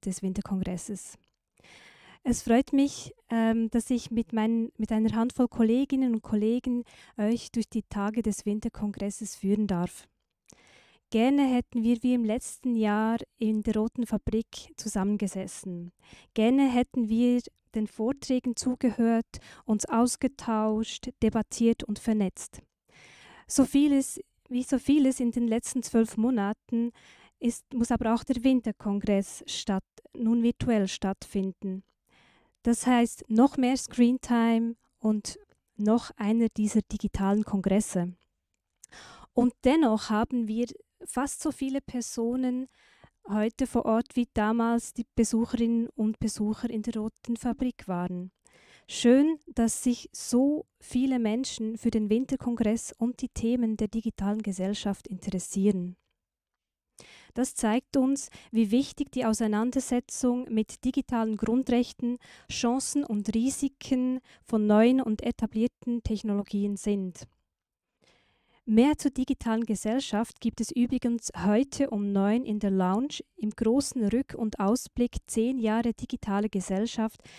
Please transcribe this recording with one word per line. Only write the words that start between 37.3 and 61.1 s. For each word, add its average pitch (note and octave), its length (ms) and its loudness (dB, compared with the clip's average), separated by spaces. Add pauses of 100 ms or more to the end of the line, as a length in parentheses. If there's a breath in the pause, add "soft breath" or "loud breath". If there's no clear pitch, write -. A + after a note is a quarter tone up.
Kongresse. F#3+ 720 0 (1160 loud breath)
Und A#3+ 200 2 (120)
dennoch B3+ 460 4
haben A3+ 360 0
wir A3 200 -2 (380)
fast - 380 -6
so D#4+ 80 -2
viele C4+ 300 -4
Personen B3 880 -4 (600 soft breath)
heute A3 380 -2
vor - 200 0
Ort, A3+ 280 0
wie A#3+ 200 0
damals A#3 600 0
die A#3 120 -8 (100)
Besucherinnen A#3 800 0
und A3 240 -2
Besucher G#3+ 500 -4
in G#3+ 120 -4
der A3+ 120 -4
Roten A3 420 -6
Fabrik B3 520 -4
waren. F3+ 420 -4 (580 soft breath)
Schön, C#4+ 580 4
dass - 360 -2
sich - 300 -2
so C#4 540 0 (120)
viele B3+ 400 -2
Menschen A3+ 580 -4
für A3+ 140 -2
den G#3+ 200 0
Winterkongress A#3 840 -2
und A#3+ 260 -4
die B3+ 60 -4
Themen A3+ 480 -2
der G#3+ 120 -2
digitalen G#3+ 540 -4
Gesellschaft G3 680 -4
interessieren. F#3 880 -2 (1400 loud breath)
Das B3 200 -2
zeigt A#3 420 0
uns, C4+ 320 0 (220 loud breath)
wie A3 200 2
wichtig C#4 400 0
die B3+ 140 -4
Auseinandersetzung A#3+ 1300 -2
mit A3 320 -4
digitalen A#3 520 -2